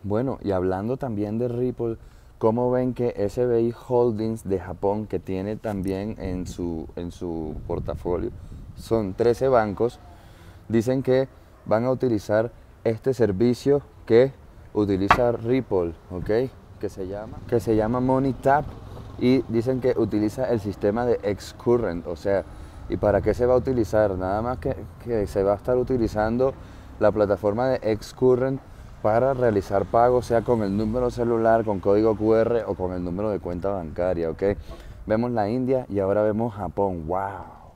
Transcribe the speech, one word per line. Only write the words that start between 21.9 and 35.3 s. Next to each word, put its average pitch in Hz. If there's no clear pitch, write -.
o 87
sea, 98
¿y 95
para 101
qué 107
se 123
va 123
a 127
utilizar? 110
Nada 92
más 123
que, 135
que 110
se 101
va 98
a 101
estar 127
utilizando 120
la 104
plataforma 104
de 110
X -
Current 131
para 120
realizar 101
pagos, 120
sea 117
con 117
el 98
número 117
celular, 113
con 101
código 104
Q 110
R 113
o 98
con 90
el 90
número 90
de 92
cuenta 90
bancaria, 87
¿ok? 78
Vemos 113
la 110